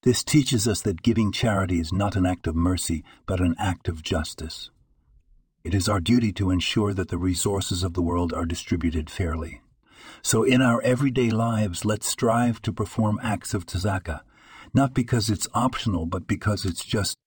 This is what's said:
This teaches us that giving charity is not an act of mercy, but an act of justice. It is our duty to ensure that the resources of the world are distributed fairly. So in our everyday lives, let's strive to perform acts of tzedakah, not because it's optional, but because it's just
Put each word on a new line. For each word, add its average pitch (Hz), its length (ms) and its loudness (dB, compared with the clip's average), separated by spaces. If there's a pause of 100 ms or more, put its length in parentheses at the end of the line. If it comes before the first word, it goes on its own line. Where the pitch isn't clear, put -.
This 123 200 2
teaches 127 440 2
us 104 140 0
that 98 220 -2
giving 110 280 2
charity 95 480 0
is 82 140 -4
not 101 220 0
an 92 100 2
act 90 220 -2
of 78 80 -2
mercy, 87 480 0 (220)
but 92 160 -2
an 87 180 2
act - 280 -2
of 80 140 -6
justice. - 720 -6 (920)
It 87 100 -2
is 98 140 2
our 101 120 2
duty 117 340 4
to 95 180 0
ensure 101 420 0
that 92 160 -2
the 95 80 -4
resources 92 680 0
of 85 100 -2
the 90 80 -2
world 85 320 0
are 85 120 -2
distributed 82 640 -2
fairly. 78 520 -6 (600)
So 113 220 2
in 131 180 6
our 117 200 4
everyday 127 480 2
lives, 110 560 0
let's 107 220 0
strive 120 540 2
to 104 120 -4
perform 107 480 0
acts 104 320 -4
of 95 120 -2
tzedakah, 90 560 -4 (520)
not 135 200 4
because 117 360 0
it's 101 240 -2
optional, 110 520 0
but 90 220 -6
because 104 380 -2
it's 90 180 -4
just - 320 -2 (120)